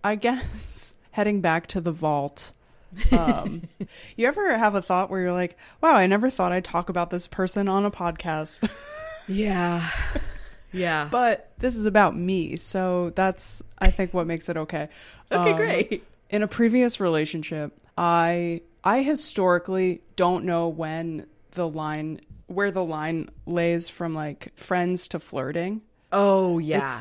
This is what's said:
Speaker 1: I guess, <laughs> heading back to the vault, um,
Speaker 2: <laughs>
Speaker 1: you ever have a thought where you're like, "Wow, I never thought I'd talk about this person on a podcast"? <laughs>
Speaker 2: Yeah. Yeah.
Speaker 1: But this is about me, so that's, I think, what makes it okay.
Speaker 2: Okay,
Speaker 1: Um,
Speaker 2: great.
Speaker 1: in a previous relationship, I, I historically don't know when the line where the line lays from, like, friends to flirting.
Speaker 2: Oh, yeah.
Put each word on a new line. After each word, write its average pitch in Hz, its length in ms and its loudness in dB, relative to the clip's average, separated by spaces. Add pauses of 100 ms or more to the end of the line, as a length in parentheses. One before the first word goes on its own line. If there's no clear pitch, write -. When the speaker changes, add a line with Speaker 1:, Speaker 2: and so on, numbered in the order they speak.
Speaker 1:
I 208 100 0
guess, - 800 -4 (100)
<laughs> - 60 -20
heading 208 300 0
back 170 260 0
to 190 140 -4
the 170 100 -2
vault, 151 600 -2 (580)
um, - 520 2 (280)
Speaker 2:
<laughs> - 260 -20
Speaker 1:
you 233 120 4
ever 339 280 2
have 214 200 4
a 190 60 0
thought 185 280 0
where 190 120 -2
you're 180 100 0
like, 180 240 -2 (240)
"Wow, 320 140 6
I 190 120 8
never 208 240 4
thought 180 220 0
I'd 180 120 -2
talk 175 260 -4
about 175 200 -2
this 180 160 -6
person 196 420 -2
on 196 160 2
a 208 60 0
podcast"? 165 800 -4 (300)
<laughs> 640 260 -14
Speaker 2:
Yeah. 180 640 -2 (800)
Yeah. 160 400 -2
Speaker 1:
But 240 480 0
this 247 160 -2
is 214 120 -2
about 202 300 6
me, 175 420 -2
so 180 580 -2
that's, - 480 -2 (160)
I 208 100 10
think, 185 240 -2
what 170 140 0
makes 165 200 -6
it 165 80 -4
okay. 156 340 -6 (420)
Speaker 2:
Okay, 175 180 4
Speaker 1:
Um, - 60 4
Speaker 2:
great. - 480 0 (260)
Speaker 1:
in 208 140 0
a 208 40 -4
previous 233 520 4
relationship, 156 760 -2 (220)
I, 170 640 2 (240)
I 233 180 4
historically 185 1000 2 (120)
don't 180 300 2
know 170 240 0
when 160 580 -6 (260)
the 175 160 -2
line 156 520 -6 (320)
where 196 180 2
the 185 140 0
line 160 440 -4 (180)
lays 170 420 0
from, 165 260 -6
like, 151 420 -8
friends 180 520 -2
to 170 120 -6
flirting. 170 640 -6 (300)
Speaker 2:
Oh, 190 460 4
yeah. 156 260 0 (160)